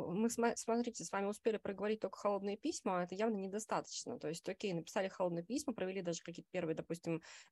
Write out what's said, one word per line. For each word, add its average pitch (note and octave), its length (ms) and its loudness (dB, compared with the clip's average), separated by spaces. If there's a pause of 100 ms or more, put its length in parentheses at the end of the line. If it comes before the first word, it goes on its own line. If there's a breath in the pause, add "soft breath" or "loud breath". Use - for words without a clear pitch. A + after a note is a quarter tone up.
(140)
мы A3 160 4
сма-, A#3 280 4
смотрите, A#3 480 0
с - 60 -8
вами G3 160 2
успели G#3 300 2
проговорить G#3 440 0
только - 180 -2
холодные G3+ 380 2
письма, G3 440 0
а - 40 2
это F#3 100 -6
явно A3 220 4
недостаточно. F#3+ 840 -2
То D3+ 100 -2
есть, - 200 -4
окей, G3 240 -2
написали F#3+ 360 0
холодные F3 340 0
письма, B3 300 -2
провели F#3+ 280 -2
даже E3+ 220 -2
какие-то - 280 -12
первые, E3 240 0
допустим, E3 460 -2 (300 loud breath)